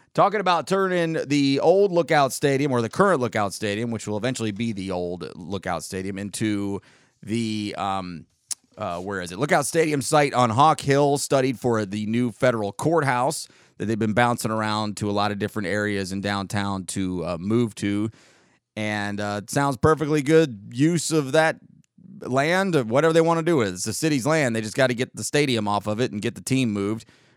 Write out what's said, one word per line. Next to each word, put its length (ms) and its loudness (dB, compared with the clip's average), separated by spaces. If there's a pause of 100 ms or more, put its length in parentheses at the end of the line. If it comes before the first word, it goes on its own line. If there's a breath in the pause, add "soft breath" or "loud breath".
(140 soft breath)
Talking 240 4
about 300 0
turning 460 0 (120)
the 320 2
old 320 4
Lookout 420 2
Stadium, 380 0
or 120 2
the 60 -2
current 300 2
Lookout 340 0
Stadium, 380 -4
which 160 -6
will 100 -4
eventually 360 -2
be 180 -4
the 220 -6
old 420 -6
Lookout 480 -6
Stadium, 360 -8
into 640 -4 (400 soft breath)
the, 560 -4
um, 500 -6 (520)
uh, 220 -6
where 200 -6
is 120 -8
it? 80 -8
Lookout 260 2
Stadium 360 0
site 320 2
on 160 4
Hawk 300 4
Hill, 380 2
studied 400 0
for 260 0
the 220 -6
new 240 0
federal 420 0
courthouse 760 0 (300 soft breath)
that 80 -4
they've 120 0
been 140 0
bouncing 400 2
around 460 -2
to 120 -2
a 20 0
lot 200 2
of 80 -6
different 260 -4
areas 460 -2
in 80 -4
downtown 680 -4
to, 380 -4
uh, 160 -4
move 360 0
to. 320 -2 (680 soft breath)
And, 460 -4
uh, 220 -4
it 80 -14
sounds 260 0
perfectly 460 2
good 500 2
use 380 2
of 220 0
that 260 2 (640)
land, 520 0
or 100 2
whatever 280 4
they 80 6
wanna 220 2
do 160 2
with 100 2
it. 60 -6
It's 100 -8
the 80 -4
city's 320 0
land. 320 2
They 60 -2
just 140 -8
gotta 180 4
get 200 -6
the 100 -8
stadium 440 0
off 180 0
of 140 -2
it 100 0
and 120 -8
get 140 -4
the 40 -16
team 320 0
moved, 320 -4 (320 soft breath)